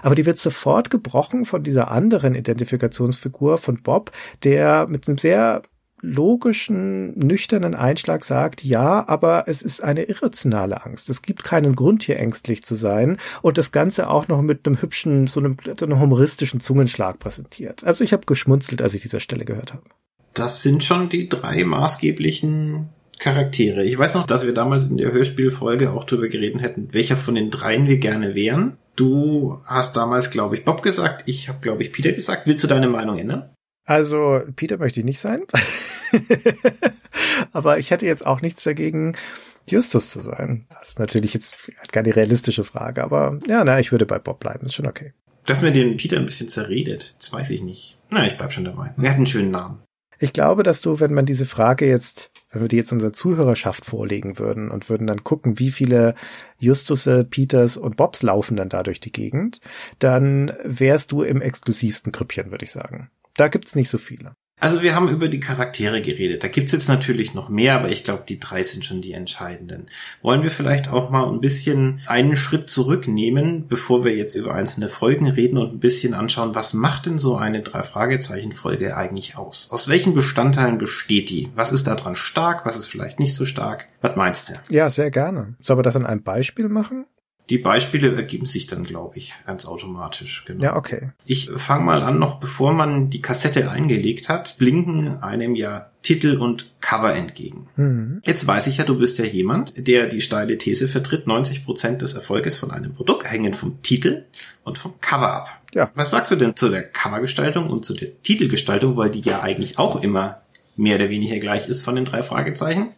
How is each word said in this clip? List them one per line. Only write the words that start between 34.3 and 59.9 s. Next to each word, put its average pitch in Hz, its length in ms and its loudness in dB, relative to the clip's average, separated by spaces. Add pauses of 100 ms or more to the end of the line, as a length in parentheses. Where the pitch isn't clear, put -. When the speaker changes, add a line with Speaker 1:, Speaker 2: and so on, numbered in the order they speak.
Speaker 1:
Peter 180 240 -4
möchte 127 220 -2
ich 110 60 -2
nicht 139 120 -4
sein. 233 240 -4 (680)
<laughs> 240 1400 0
Aber 156 280 2
ich 139 100 -4
hätte 185 160 0
jetzt 160 180 0
auch 135 160 2
nichts 165 220 -6
dagegen, 156 540 -2 (500)
Justus 220 420 2
zu - 120 -12
sein. - 500 -6
Das - 200 -20
ist - 100 -20
natürlich 107 340 0
jetzt - 220 -6 (340)
keine 110 240 2
realistische 113 480 2
Frage, 117 400 -6
aber 143 460 0
ja, 220 160 4
na, 135 160 4
ich - 100 0
würde 110 160 4
bei 98 140 -2
Bob - 180 -8
bleiben, - 280 -8
ist 131 80 -8
schon 147 120 -6
okay. - 280 -12 (320)
Speaker 2:
Dass 139 160 2
mir 160 100 4
den 123 240 4
Peter - 200 -2
ein - 100 0
bisschen - 220 -10
zerredet, 98 720 -6
das - 140 -10
weiß - 180 -6
ich 95 120 -6
nicht. - 360 -14 (120)
Na, 202 140 2
ich 101 140 -2
bleib 135 140 -6
schon 92 120 -6
dabei. - 320 -10
Er 135 140 2
hat 135 60 2
einen 131 100 4
schönen 101 240 0
Namen. 90 320 -8 (380)
Speaker 1:
Ich 143 120 0
glaube, 180 320 4
dass 165 160 2
du, 156 180 0
wenn 151 160 2
man 139 120 4
diese 135 200 0
Frage 127 400 4
jetzt, - 460 0 (180)
wenn 113 100 -6
wir 117 80 0
die 113 80 4
jetzt 117 140 2
unserer 110 220 0
Zuhörerschaft 139 720 2
vorlegen 101 560 -6
würden 107 280 -4
und 104 220 -8
würden 110 160 0
dann 104 160 -2
gucken, 127 380 0
wie 131 100 2
viele 120 460 4 (420)
Justusse, 135 640 4
Peters 127 540 2
und 120 200 -6
Bobs - 260 0
laufen 104 340 2
dann 95 120 -2
da 92 140 -4
durch 92 160 -4
die - 140 -14
Gegend, 131 480 -4 (400)